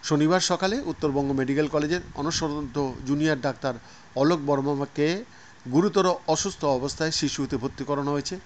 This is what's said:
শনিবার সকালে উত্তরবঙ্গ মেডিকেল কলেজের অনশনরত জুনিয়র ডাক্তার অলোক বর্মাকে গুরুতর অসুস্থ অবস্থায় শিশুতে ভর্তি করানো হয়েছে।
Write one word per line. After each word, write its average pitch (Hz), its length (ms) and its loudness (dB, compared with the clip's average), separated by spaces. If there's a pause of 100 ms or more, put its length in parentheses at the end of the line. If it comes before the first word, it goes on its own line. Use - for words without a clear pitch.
শনিবার 156 380 4
সকালে 190 440 0
উত্তরবঙ্গ 139 480 0
মেডিকেল 139 360 0
কলেজের 151 320 0 (140)
অনশনরত 143 800 -4 (140)
জুনিয়র 147 340 2
ডাক্তার 131 340 -2 (420)
অলোক 151 300 4
বর্মাকে 143 800 0 (480)
গুরুতর 185 420 4 (120)
অসুস্থ 160 380 -2
অবস্থায় 143 460 0
শিশুতে 139 460 -2
ভর্তি 135 280 -4
করানো 143 280 -2
হয়েছে। 147 340 -4